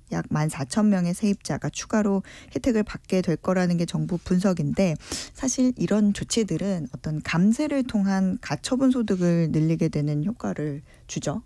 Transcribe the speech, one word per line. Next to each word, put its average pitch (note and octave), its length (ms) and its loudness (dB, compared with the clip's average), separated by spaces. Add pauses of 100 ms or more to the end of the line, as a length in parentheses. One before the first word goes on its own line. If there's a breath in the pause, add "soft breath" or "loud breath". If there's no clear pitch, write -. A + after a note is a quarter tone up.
(100)
약 E3 180 -4
만 D3+ 200 0
사천 E3+ 400 0
명의 F3+ 260 2
세입자가 G3 560 -2
추가로 G3+ 540 0 (320 loud breath)
혜택을 A3+ 260 2
받게 - 400 -2
될 D#3+ 140 0
거라는 F3+ 400 0
게 E3+ 100 0
정부 D#3+ 320 -2
분석인데, F3+ 800 0 (400 loud breath)
사실 B3+ 400 0
이런 G#3 380 2
조치들은 F#3 800 -2
어떤 D3+ 260 -6
감세를 B3 640 2
통한 F#3+ 580 0
가처분 B3+ 500 0
소득을 F3+ 600 2
늘리게 D#3+ 360 2
되는 D3 360 0
효과를 D3+ 560 -4 (280 soft breath)
주죠. D#3 380 -6